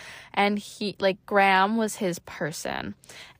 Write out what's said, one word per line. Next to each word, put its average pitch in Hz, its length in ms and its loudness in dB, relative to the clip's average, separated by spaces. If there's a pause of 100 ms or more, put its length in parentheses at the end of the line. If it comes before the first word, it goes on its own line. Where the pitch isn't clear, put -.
(340)
And 202 260 2
he, - 400 -8
like, 190 260 0
Graham 196 520 4
was 220 200 -2
his 175 220 -2
person. - 760 -8 (440)